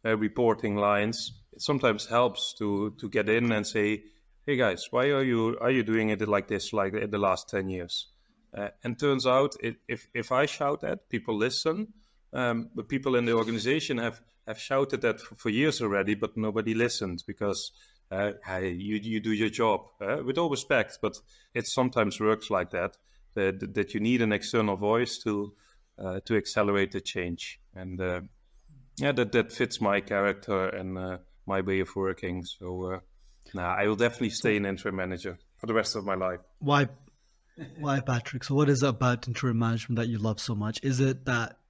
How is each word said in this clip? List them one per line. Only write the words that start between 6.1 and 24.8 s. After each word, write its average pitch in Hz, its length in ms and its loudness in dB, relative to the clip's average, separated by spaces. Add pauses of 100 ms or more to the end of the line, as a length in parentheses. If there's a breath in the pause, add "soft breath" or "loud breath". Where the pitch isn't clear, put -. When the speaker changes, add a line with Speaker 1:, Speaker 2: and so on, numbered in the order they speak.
Speaker 1:
like 101 200 2
this, 101 240 -2
like 98 220 0
in 104 160 -2
the 104 80 -2
last 98 320 2
ten 95 180 -2
years?" 92 400 -6 (500)
Uh, 101 120 -6 (140)
and 120 140 -4
turns 135 280 2
out 131 340 4
it, 113 160 -4 (120)
if, 120 260 -8
if 117 180 -6
I 131 140 4
shout 147 360 -2
that, - 280 -6
people 113 280 -2
listen. 160 500 -2 (440 soft breath)
Um, 117 420 -2
but 110 140 -8
people 135 280 0
in 120 100 2
the 117 80 4
organization 117 640 0
have, 113 240 -4 (260)
have 110 120 -10
shouted 135 420 0
that 117 180 0
for, - 160 -18
for - 140 -4
years 127 320 2
already, 101 340 2
but 104 220 -4
nobody 110 360 -2
listened 107 540 -2
because, 101 440 -4 (400 soft breath)
uh, 101 200 0 (140)
"Hey, 92 260 -2
you, 98 240 -4
you 110 240 -2
do 110 120 -2
your 107 180 2
job." 110 320 2 (180)
Uh, 120 260 -2
with 131 120 -2
all 165 120 2
respect, 127 520 0
but - 160 -2 (360 soft breath)
it 120 140 -4
sometimes 123 520 0
works 107 300 2
like 92 220 0
that, 92 260 -4 (380)
that, 98 380 0
that 101 220 -2
you 107 40 -2
need 117 220 4
an 110 100 4
external 104 440 2
voice 110 440 0